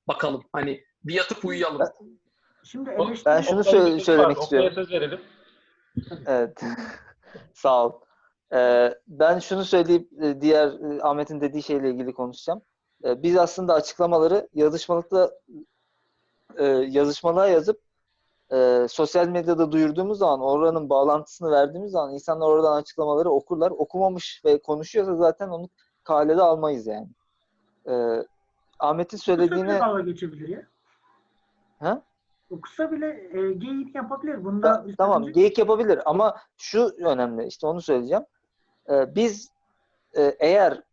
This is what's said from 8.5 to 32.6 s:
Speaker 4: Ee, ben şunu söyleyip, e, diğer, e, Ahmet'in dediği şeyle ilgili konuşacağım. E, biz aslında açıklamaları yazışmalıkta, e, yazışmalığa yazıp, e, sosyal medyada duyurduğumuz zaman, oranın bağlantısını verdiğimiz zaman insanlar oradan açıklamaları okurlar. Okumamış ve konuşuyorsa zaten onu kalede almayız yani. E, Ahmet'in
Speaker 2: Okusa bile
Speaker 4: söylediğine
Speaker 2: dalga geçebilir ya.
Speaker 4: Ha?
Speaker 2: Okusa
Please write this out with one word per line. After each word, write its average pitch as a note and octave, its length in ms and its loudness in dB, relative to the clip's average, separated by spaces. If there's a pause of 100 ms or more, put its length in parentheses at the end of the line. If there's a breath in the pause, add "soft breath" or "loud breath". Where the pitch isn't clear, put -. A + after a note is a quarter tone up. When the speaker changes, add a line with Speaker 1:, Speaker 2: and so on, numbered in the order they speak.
Speaker 4:
Ee, B2 400 4 (140)
ben E3 320 2
şunu F#3+ 260 -6
söyleyip, E3+ 440 2 (140)
e, C#3 180 -2
diğer, D3+ 260 4
e, D3 360 -8
Ahmet'in D3 380 -2
dediği D3 220 -4
şeyle C#3 260 -2
ilgili B2+ 240 -6
konuşacağım. B2+ 480 -8 (440)
E, B2+ 180 -2
biz F3 140 2
aslında F3 360 0
açıklamaları E3+ 800 2
yazışmalıkta, E3+ 760 0 (1300)
e, D3 80 0
yazışmalığa C#3+ 840 2
yazıp, F3 340 0 (720)
e, B2 360 4
sosyal E3+ 380 0
medyada E3 440 0
duyurduğumuz D#3+ 460 0
zaman, D3+ 240 2
oranın D3+ 480 0
bağlantısını D3 640 0
verdiğimiz D3+ 400 2
zaman D3 220 -4
insanlar D#3 340 -4
oradan D#3 340 4
açıklamaları D3+ 480 -2
okurlar. D#3+ 420 0
Okumamış F3+ 760 -4
ve D3 160 4
konuşuyorsa F3 540 -4
zaten E3 320 0
onu F3 220 -10 (340)
kalede D#3 380 2
almayız D#3 460 0
yani. G#2+ 200 -10 (800)
E, B2+ 60 -4 (840)
Ahmet'in E3 380 -2
Speaker 2:
Okusa F3+ 200 0
bile F3 100 2
Speaker 4:
söylediğine F#3+ 320 0
Speaker 2:
dalga G#3 220 0
geçebilir E3 480 -10
ya. F#3+ 120 -12 (1160)
Speaker 4:
Ha? F#3+ 220 -6 (500)
Speaker 2:
Okusa D#4 400 -8